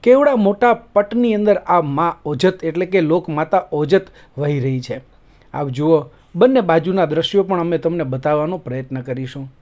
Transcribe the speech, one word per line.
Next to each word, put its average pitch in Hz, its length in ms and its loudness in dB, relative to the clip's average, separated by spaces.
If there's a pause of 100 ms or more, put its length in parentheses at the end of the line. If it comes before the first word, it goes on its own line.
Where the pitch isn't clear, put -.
કેવડા 269 340 6
મોટા 214 380 2 (180)
પટની 226 420 0
અંદર 208 320 2
આ 175 140 2 (160)
મા 165 160 0 (120)
ઓજત 170 400 0
એટલે 165 220 -4
કે 185 140 0
લોકમાતા 160 720 0
ઓજત 156 340 0 (320)
વહી 147 220 -2
રહી 131 200 -2
છે. 127 200 -12 (540)
આપ 143 140 -4
જુઓ, 147 300 2 (360)
બંને 247 260 4
બાજુના 170 460 0
દ્રશ્યો 165 380 0
પણ 180 220 -2
અમે 170 120 -2
તમને 165 260 -2
બતાવવાનો 151 540 -2
પ્રયત્ન 131 440 -10
કરીશું. 131 440 -8 (160)